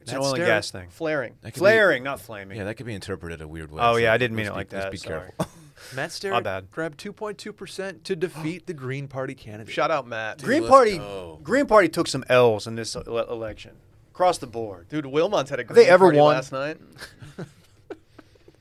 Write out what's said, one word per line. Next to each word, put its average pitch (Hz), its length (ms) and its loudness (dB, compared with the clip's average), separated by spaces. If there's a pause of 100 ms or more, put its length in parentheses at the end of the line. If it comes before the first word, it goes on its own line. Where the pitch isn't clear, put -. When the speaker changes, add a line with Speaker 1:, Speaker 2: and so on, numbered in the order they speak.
Speaker 1:
It's - 100 -14
Speaker 2:
Matt 123 100 -6
Speaker 1:
an 139 60 0
oil 135 80 0
and 127 80 -2
Speaker 2:
Sterritt. - 40 0
Speaker 1:
gas 107 260 0
thing. 90 180 -14
Speaker 3:
Flaring. 151 520 -6
Speaker 4:
That 113 100 -14
could - 80 -8
Speaker 1:
Flaring, 190 420 4
Speaker 4:
be, - 20 -8
Speaker 1:
not 135 160 -8
flaming. 101 380 -14
Speaker 4:
yeah, 98 60 -6
that 107 100 -6
could 117 120 -14
be 117 80 -8
interpreted 85 480 -10
a 78 40 -12
weird 78 240 -12
way, 76 100 -10
Speaker 1:
Oh, 117 120 4
Speaker 4:
so 117 60 2
Speaker 1:
yeah, 117 140 4
I 113 60 4
didn't 117 180 -2
Speaker 4:
let's 107 120 -4
Speaker 1:
mean 98 40 -8
it - 20 -8
Speaker 4:
be, - 20 -8
Speaker 1:
like 98 160 -10
Speaker 4:
let's 98 140 -6
Speaker 1:
that. 98 40 -8
Speaker 4:
be 98 80 -10
Speaker 1:
Sorry. 92 220 -10 (180)
Speaker 4:
careful. - 80 -4 (240)
<laughs> - 240 -20
Speaker 2:
Matt 147 160 -6
Sterrett 196 240 -6
Speaker 1:
My 117 60 0
bad. 95 320 -6
Speaker 2:
grabbed 160 260 -8
two 202 140 -14
point 208 260 -12
two 214 140 -14
percent 190 540 -12
to 190 100 -4
defeat 160 500 -6
the 180 80 -8
Green 135 320 -8
Party 135 300 -8
candidate. 107 360 -16
Speaker 3:
Shout 160 200 0
out, 143 160 -2
Matt. 110 300 -6
Speaker 4:
Dude, 139 80 -14
Speaker 1:
Green 277 160 2
Speaker 4:
let's 165 80 -2
Speaker 1:
Party, 233 280 6
Speaker 4:
go. 98 460 -10
Speaker 1:
Green 240 220 0
Party 208 220 6
took 170 200 -4
some 131 200 -6
L's 120 380 4
in 113 80 -10
this 113 220 -10
ele-, 117 220 -6 (120)
election 110 460 -12 (360)
across 180 260 0
the 139 80 -12
board. 107 420 -10
Speaker 3:
Dude, 147 180 -6
Wilmot's 160 440 0
had 135 100 -4
a - 40 -4
Speaker 1:
Have - 120 -8
they 233 60 12
Speaker 3:
Green 185 100 8
Speaker 1:
ever 185 140 10
Speaker 3:
Party 151 120 8
Speaker 1:
won? 147 160 8
Speaker 3:
last 131 180 -4
night. 139 260 -6 (600)
<laughs> 190 80 -12 (1160)